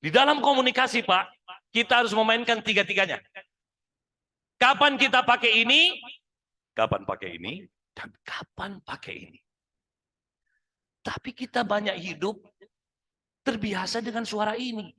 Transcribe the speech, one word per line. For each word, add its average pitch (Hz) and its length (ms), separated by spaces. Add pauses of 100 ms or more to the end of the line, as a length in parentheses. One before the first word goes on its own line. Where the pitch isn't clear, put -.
Di 143 80
dalam 277 320
komunikasi, 254 640
Pak, 190 240 (480)
kita 240 280
harus 214 120
memainkan 226 480
tiga-tiganya. 190 560 (1400)
Kapan 277 400
kita 254 280
pakai 240 400
ini, 320 360 (720)
kapan 110 320
pakai 92 320
ini, 113 320 (240)
dan - 200 (120)
kapan - 560
pakai - 360 (120)
ini. - 120 (1600)
Tapi - 280
kita 247 320
banyak 208 360
hidup 175 400 (1040)
terbiasa 208 600
dengan 233 200
suara 214 320
ini. 226 440